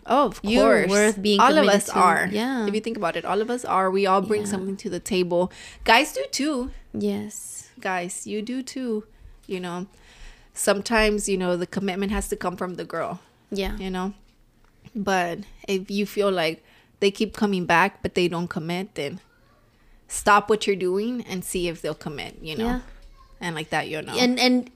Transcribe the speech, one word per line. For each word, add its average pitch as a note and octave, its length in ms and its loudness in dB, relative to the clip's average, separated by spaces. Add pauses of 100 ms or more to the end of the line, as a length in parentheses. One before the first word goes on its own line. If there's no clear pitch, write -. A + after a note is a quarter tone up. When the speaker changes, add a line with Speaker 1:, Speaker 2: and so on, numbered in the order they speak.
Speaker 1:
Oh, C4+ 220 4
of - 160 -6
Speaker 2:
You're A#3 420 6
Speaker 1:
course. F#3 60 0
Speaker 2:
worth G#3 300 4
being G#3 200 4
Speaker 1:
All A#3+ 80 8
of D4+ 160 6
Speaker 2:
committed G3+ 100 6
Speaker 1:
us G3 120 2
Speaker 2:
to. - 120 -2
Speaker 1:
are. E3+ 320 4
Speaker 2:
Yeah. A3+ 360 -2
Speaker 1:
If G3+ 80 -2
you A3 40 2
think A3+ 160 -4
about E3 220 -2
it, E3 80 -6
all F#3+ 160 0
of A3 80 -4
us B3 160 -4
are. F#3+ 260 2
We G3 140 2
all F#3+ 160 4
bring G#3 220 -2
Speaker 2:
Yeah. G3+ 100 -6
Speaker 1:
something G3 240 -4
to G#3 120 -8
the F3 100 -4
table. F3+ 520 0 (320)
Guys B3 300 6
do C5 180 -4
too. C4+ 400 -2 (220)
Speaker 2:
Yes. G#3 760 -6 (120)
Speaker 1:
Guys, F#3 460 -6
you G#3 160 -6
do B3 180 -6
too. A#3+ 420 -6 (440)
You F#3+ 120 -6
know, F3+ 280 -8 (680)
sometimes, G#3 760 2
you F#3+ 100 2
know, F3+ 200 0
the F3 100 -2
commitment G3 460 -2
has G3 160 -2
to G#3 80 -2
come F3+ 180 -4
from F3+ 200 -8
the E3+ 100 -8
girl. D#3+ 340 -6 (300)
Speaker 2:
Yeah. G3 280 -4
Speaker 1:
You F#3+ 120 -6
know? F#3 240 -4 (840)
But F#3 440 -2 (280)
if F#3+ 220 -2
you G3+ 160 0
feel G3+ 260 2
like E3 320 0 (380)
they G3+ 100 6
keep G#3 240 -2
coming G3 300 0
back, E3+ 380 2
but - 100 -4
they F3+ 160 2
don't E3+ 180 -4
commit, F3 480 -6
then D3 240 -6 (880)
stop G#3 420 4
what G#3+ 180 2
you're G3+ 80 2
doing G3+ 520 -2
and F3+ 160 -6
see F3 240 -4
if E3 140 -6
they'll D#3 120 -4 (140)
commit, - 340 -10
you - 140 -8
know? A3+ 100 -2
Speaker 2:
Yeah. B3 140 0 (640)
Speaker 1:
And E3+ 120 -6
like D#3+ 160 -8
that, D3+ 180 -2
you D#3 140 -6
know? - 120 -12
Speaker 2:
And, B3 240 2
and B3 360 2